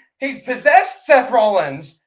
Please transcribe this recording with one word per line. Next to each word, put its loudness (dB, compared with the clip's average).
he's -10
possessed, 0
Seth 2
Rollins. -2